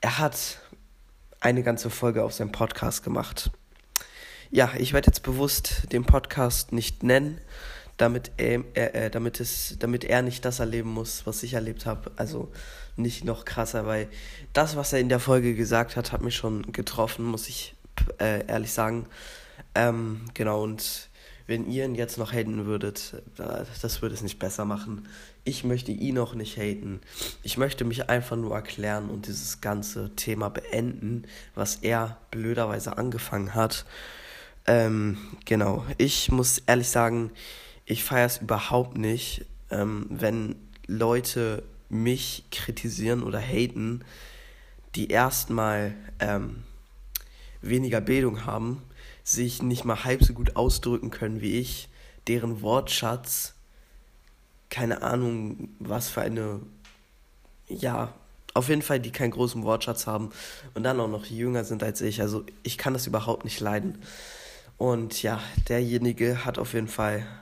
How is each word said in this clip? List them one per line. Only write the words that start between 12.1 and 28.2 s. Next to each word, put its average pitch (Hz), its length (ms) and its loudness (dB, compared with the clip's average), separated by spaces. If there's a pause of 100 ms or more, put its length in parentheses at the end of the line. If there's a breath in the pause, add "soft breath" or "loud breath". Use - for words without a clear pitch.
Also - 360 -4 (440 loud breath)
nicht 117 280 -2
noch 117 220 -2
krasser, 113 400 -2
weil 107 220 0 (440 loud breath)
das, 151 240 4
was 139 160 0
er 135 80 6
in 123 80 4
der 123 100 6
Folge 120 360 6
gesagt 113 420 2
hat, 120 160 -2
hat 120 80 0
mich 120 160 0
schon 107 360 -2
getroffen, 113 520 -2
muss 113 240 -2
ich, - 260 -10 (460)
äh, 107 260 2
ehrlich 110 260 0
sagen. 117 340 0 (680 loud breath)
Ähm, 113 600 2
genau, 107 280 2
und - 460 -4 (400 loud breath)
wenn 117 220 0
ihr 131 140 0
ihn 127 100 -2
jetzt 117 240 -4
noch 110 140 -2
haten 110 340 0
würdet, 104 560 -4 (160)
äh, - 260 -4 (160)
das - 220 -2
würde 110 120 -2
es 107 80 -8
nicht 98 160 -6
besser 104 280 -2
machen. 104 420 -6 (360 loud breath)
Ich 131 180 -4
möchte 123 300 -2
ihn 127 260 -2
auch 117 160 -2
nicht 110 240 -8
haten. 104 420 -4 (440 loud breath)
Ich - 120 -4
möchte 135 280 0
mich 117 260 -2
einfach 120 240 2